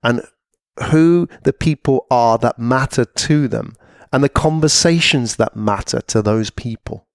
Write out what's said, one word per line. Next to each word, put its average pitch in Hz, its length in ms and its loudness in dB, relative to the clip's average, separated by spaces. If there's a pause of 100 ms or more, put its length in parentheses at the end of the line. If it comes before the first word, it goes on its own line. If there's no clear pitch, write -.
and 120 220 -2 (680)
who 165 380 4 (140)
the 139 100 0
people - 560 -2
are 117 300 2
that - 200 -2
matter 131 460 0
to 147 440 0
them - 260 -6 (380)
and 135 100 2
the 143 60 2
conversations 156 1040 0
that - 220 -2
matter 107 460 -2
to 113 200 -2
those 107 280 0
people. - 640 -12